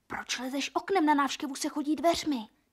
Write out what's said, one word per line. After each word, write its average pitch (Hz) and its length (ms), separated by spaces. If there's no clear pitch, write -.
Proč - 320
lezeš 262 360
oknem? 370 320
Na 302 80
návštěvu 277 400
se 294 140
chodí 294 280
dveřmi. 285 520